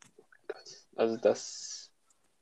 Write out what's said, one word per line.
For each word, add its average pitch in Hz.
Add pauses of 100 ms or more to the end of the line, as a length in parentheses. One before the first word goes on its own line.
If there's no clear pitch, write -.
(960)
Also 113
das - (520)